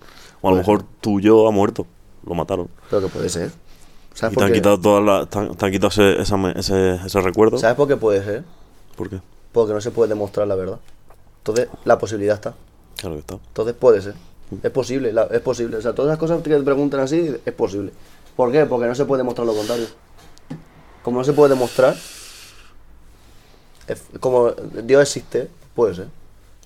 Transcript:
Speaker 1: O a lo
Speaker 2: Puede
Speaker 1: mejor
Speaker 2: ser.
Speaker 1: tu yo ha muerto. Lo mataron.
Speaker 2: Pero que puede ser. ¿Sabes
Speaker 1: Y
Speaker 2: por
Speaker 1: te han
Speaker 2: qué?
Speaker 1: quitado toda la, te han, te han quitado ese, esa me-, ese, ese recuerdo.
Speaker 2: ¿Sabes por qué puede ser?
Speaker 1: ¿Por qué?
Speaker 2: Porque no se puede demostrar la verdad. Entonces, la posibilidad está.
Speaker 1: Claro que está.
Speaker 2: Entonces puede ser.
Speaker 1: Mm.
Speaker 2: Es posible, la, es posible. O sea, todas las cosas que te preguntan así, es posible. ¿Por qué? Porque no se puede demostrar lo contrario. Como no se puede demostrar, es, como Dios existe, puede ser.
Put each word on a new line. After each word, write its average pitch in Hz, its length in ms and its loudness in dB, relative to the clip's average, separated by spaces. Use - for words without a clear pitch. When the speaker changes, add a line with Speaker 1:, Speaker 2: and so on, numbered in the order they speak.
Speaker 1:
O 98 40 0
a 95 40 4
lo 92 40 6
Speaker 2:
Puede - 20 4
Speaker 1:
mejor 98 220 2
Speaker 2:
ser. 98 80 -14
Speaker 1:
tu 104 180 0
yo 110 280 6
ha 110 40 2
muerto. 104 340 0
Lo 85 80 -8
mataron. 87 340 -4
Speaker 2:
Pero 104 140 0
que 95 60 -2
puede 95 200 -6
ser. 90 220 -6
¿Sabes 113 180 -4
Speaker 1:
Y - 20 0
Speaker 2:
por 123 60 2
Speaker 1:
te 101 60 2
han 98 60 4
Speaker 2:
qué? 110 60 4
Speaker 1:
quitado 101 220 4
toda 101 200 4
la, 98 260 2
te - 120 -6
han, 101 160 -6
te 101 100 -2
han 98 60 0
quitado 98 180 0
ese, 98 320 4
esa 98 140 -2
me-, 95 220 0
ese, 92 380 0
ese 98 160 -2
recuerdo. 104 380 2
Speaker 2:
¿Sabes 120 180 2
por 143 100 2
qué 135 80 2
puede 104 280 0
ser? 107 200 -6
Speaker 1:
¿Por 92 120 -8
qué? 95 120 -12
Speaker 2:
Porque 110 220 2
no 104 80 -2
se 113 100 -6
puede 113 180 2
demostrar 104 380 -4
la 98 80 -2
verdad. 95 240 -6
Entonces, 120 300 -2
la 117 140 4
posibilidad 104 360 -2
está. - 200 -12
Speaker 1:
Claro 85 180 -10
que 76 60 -10
está. - 140 -16
Speaker 2:
Entonces 113 400 -6
puede 117 260 4
ser. 101 140 -12
Speaker 1:
Mm. 101 140 -10
Speaker 2:
Es 117 80 -2
posible, 127 420 -4
la, 110 180 2
es 117 100 0
posible. 117 360 -4
O 107 40 -8
sea, 113 120 -4
todas 131 160 0
las 156 80 -2
cosas 160 240 -2
que 160 80 -4
te 151 120 4
preguntan 139 380 0
así, 147 340 0
es 120 80 -6
posible. 98 400 -4
¿Por 123 160 0
qué? 147 140 4
Porque 120 220 -2
no 120 80 -2
se 135 100 -2
puede 131 140 0
demostrar 120 280 -4
lo 113 80 2
contrario. 113 300 -4
Como 123 160 -2
no 127 40 -2
se 143 100 0
puede 143 200 6
demostrar, 127 420 2
es, - 160 -8
como 123 320 2
Dios 135 180 6
existe, 135 480 -2
puede 107 200 2
ser. 90 120 -12